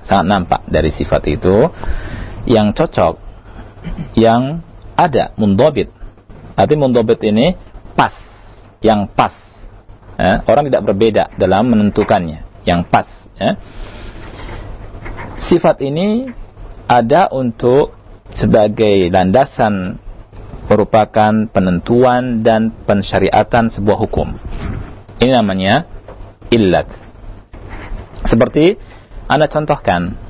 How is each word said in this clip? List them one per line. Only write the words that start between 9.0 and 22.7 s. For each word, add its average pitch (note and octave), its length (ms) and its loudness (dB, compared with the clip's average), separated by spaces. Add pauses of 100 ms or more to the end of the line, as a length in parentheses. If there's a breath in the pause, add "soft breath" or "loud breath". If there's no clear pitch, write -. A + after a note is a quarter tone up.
pas. - 260 0 (800)
Ya, G2+ 320 0
orang C#3+ 220 4
tidak B2+ 180 0
berbeda G#2+ 480 2
dalam G2+ 380 2
menentukannya, G2+ 720 2 (180)
yang F2 220 0
pas. - 240 0 (260)
Ya. A2 220 -2 (1800 loud breath)
Sifat - 460 0
ini G3+ 480 -4 (560)
ada B2 460 2
untuk B2+ 640 0 (340)
sebagai G#2 800 2
landasan F#2+ 880 0 (680)
merupakan G#2+ 880 2
penentuan A#2+ 880 2
dan A2 320 2